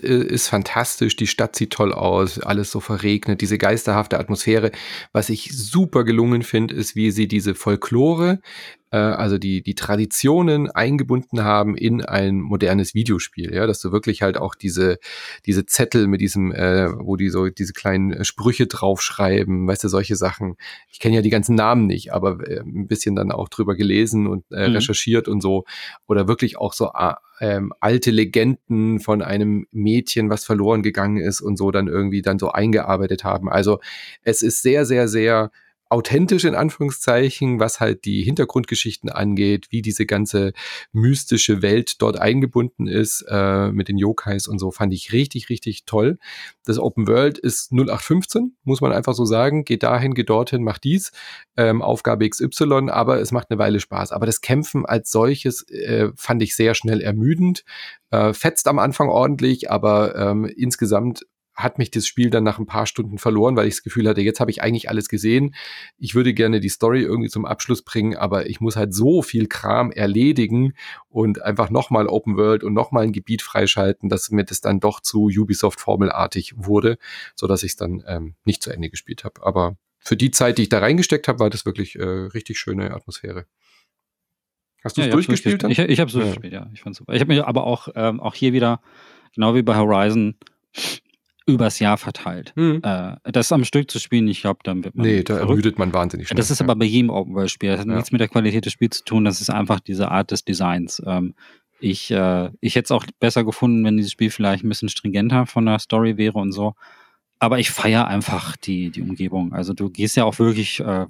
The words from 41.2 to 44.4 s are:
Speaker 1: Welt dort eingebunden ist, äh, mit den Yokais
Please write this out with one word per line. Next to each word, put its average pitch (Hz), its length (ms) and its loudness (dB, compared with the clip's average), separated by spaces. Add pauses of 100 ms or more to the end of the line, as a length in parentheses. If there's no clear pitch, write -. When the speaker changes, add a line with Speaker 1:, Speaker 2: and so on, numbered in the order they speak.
Speaker 1:
Welt 107 400 2
dort 110 160 2
eingebunden 123 680 0
ist, 104 400 -2
äh, 98 460 0
mit 101 160 -2
den 101 80 -2
Yokais 101 520 -2